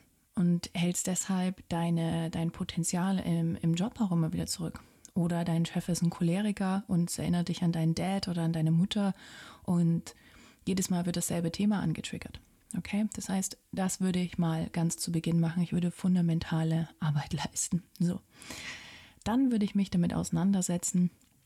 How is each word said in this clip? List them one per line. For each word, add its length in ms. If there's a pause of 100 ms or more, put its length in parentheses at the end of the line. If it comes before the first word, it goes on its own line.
(340)
und 400
hältst 320
deshalb 600
deine, 640
dein 200
Potenzial 680
im, 380
im 180
Job 260
auch 120
immer 200
wieder 140
zurück. 360 (320)
Oder 300
dein 220
Chef 220
ist 140
ein 80
Choleriker 760
und 220
es 80
erinnert 300
dich 140
an 100
deinen 220
Dad 340
oder 140
an 100
deine 180
Mutter 440 (500)
und 500 (520)
jedes 240
Mal 160
wird 100
dasselbe 360
Thema 280
angetriggert. 600 (360)
Okay? 380
Das 140
heißt, 300 (140)
das 280
würde 200
ich 180
mal 320
ganz 260
zu 160
Beginn 260
machen. 240
Ich 100
würde 180
fundamentale 960 (120)
Arbeit 320
<laughs> 120
leisten. 380 (160)
So. 220 (1040)
Dann 260
würde 140
ich 100
mich 160
damit 240
auseinandersetzen, 960 (360)